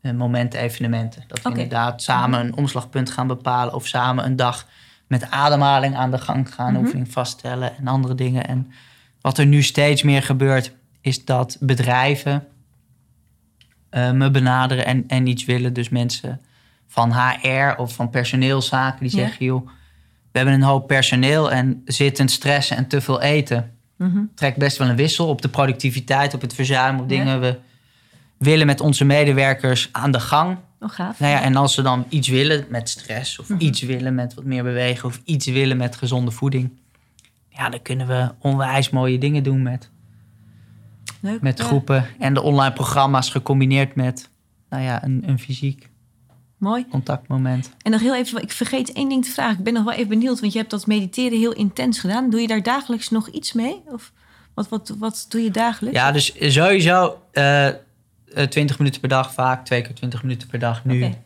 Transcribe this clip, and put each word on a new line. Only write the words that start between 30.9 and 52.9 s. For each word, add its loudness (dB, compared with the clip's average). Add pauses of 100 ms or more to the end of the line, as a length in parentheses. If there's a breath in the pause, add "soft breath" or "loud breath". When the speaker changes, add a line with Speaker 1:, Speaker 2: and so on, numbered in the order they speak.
Speaker 2:
gaaf. -8
Speaker 1:
Nou 2
ja, 2
en 4
als 2
ze 0
dan 0
iets -2
willen 2
met -8
stress -10
of -16
Speaker 2:
Mhm. -2
Speaker 1:
iets 0
willen -4
met -4
wat -16
meer -4
bewegen -2
of -10
iets -2
willen 0
met -4
gezonde -2
voeding, -2 (800 soft breath)
ja, -8
dan -10
kunnen -4
we 0
onwijs 0
mooie 0
dingen 0
doen 2
met, -4 (1300 soft breath)
Speaker 2:
Leuk, -6
Speaker 1:
met 0
Speaker 2:
ja. -6
Speaker 1:
groepen 2 (120)
en 0
de 2
online 4
programma's 2
gecombineerd 2
met, -4 (420)
nou -6
ja, -4
een, -2
een 0
fysiek -8 (720)
Speaker 2:
Mooi. -2
Speaker 1:
contactmoment. -4 (120)
Speaker 2:
En -2
nog 2
heel 2
even, -4
ik -10
vergeet -4
één -4
ding 0
te -6
vragen. -2
Ik -8
ben 0
nog 0
wel -2
even -2
benieuwd, 0
want -2
je -4
hebt -4
dat -4
mediteren 0
heel 2
intens -2
gedaan. 0
Doe 2
je 0
daar 0
dagelijks -2